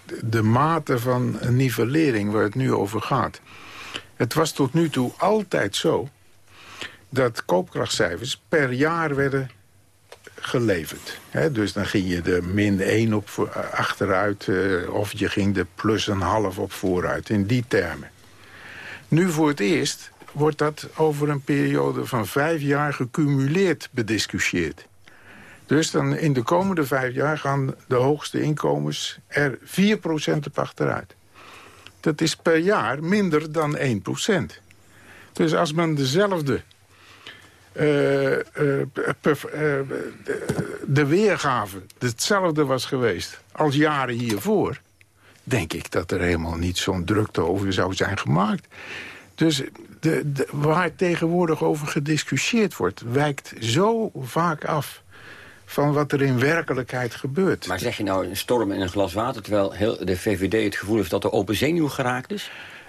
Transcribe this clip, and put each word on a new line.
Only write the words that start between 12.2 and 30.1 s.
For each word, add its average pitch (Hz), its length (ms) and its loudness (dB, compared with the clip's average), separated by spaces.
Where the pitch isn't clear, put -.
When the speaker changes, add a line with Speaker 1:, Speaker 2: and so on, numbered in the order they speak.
Speaker 1:
de 90 200 0
min 98 380 2
één 107 320 2
op 104 160 -2
voor, - 200 -2
achteruit, 101 760 -2
eh, 92 460 0
of 104 240 -2
je 95 100 0
ging 101 260 0
de 92 200 0
plus 107 320 0
een 98 140 -2
half 95 380 0
op 98 140 -6
vooruit, 90 580 -2
in 104 160 2
die 120 220 0
termen. 85 420 -2
Nu 175 220 4
voor 156 180 4
het 143 120 0
eerst 175 500 0
wordt 151 260 2
dat 151 380 -2
over 147 320 2
een 147 120 0
periode 139 680 0
van 113 200 -2
vijf 151 340 0
jaar 143 340 2
gecumuleerd 143 960 2
bediscussieerd. - 960 -2
Dus 156 240 2
dan 143 260 0
in 156 160 2
de 127 100 2
komende 175 440 2
vijf 127 280 -2
jaar 143 240 0
gaan 139 360 -2
de 131 80 0
hoogste 135 460 2
inkomens 147 840 -2
er 143 380 -2
vier 202 320 2
procent 156 500 -2